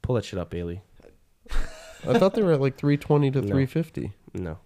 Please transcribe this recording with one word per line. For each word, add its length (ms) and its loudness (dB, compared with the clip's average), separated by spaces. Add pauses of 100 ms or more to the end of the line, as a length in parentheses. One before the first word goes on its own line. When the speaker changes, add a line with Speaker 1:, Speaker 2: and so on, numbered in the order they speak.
Speaker 1:
Pull 140 -2
that 80 -2
shit 140 -8
up, 120 -6
Bailey. 320 -8 (1200)
Speaker 2:
I 140 2
thought 160 4
they 80 0
were 100 4
at, 80 2
like, 160 0
three 200 2
twenty 340 2
to 100 -2
Speaker 1:
No. 60 -2
Speaker 2:
three 200 2
fifty. 460 -6 (220)
Speaker 1:
No. 320 -8